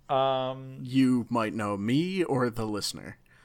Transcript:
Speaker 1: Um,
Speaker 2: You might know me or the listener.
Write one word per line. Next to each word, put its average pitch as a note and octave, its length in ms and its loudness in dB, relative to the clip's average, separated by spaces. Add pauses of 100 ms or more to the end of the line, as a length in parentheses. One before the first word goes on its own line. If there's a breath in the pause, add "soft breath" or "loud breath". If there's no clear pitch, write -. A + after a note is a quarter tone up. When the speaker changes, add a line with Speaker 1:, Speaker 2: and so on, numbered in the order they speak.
Speaker 1:
Um, C3 720 -2
Speaker 2:
You B2+ 480 4
might A2+ 260 0
know G#2 220 -2
me D#3+ 460 2
or B2 260 2
the A#2 160 -4
listener. G#2 520 -6 (280 soft breath)